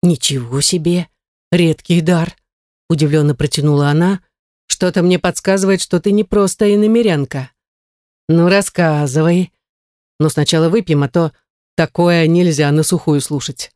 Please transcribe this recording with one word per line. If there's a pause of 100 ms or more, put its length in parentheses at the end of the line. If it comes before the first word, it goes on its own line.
"Ничего
себе, (420)
редкий
дар", (540)
удивленно
протянула
она. (460)
"Что-то
мне
подсказывает,
что
ты
не
просто
иномерянка". (800)
"Ну,
рассказывай. (720)
Но
сначала
выпьем,
а
то (440)
такое
нельзя
на
сухую
слушать".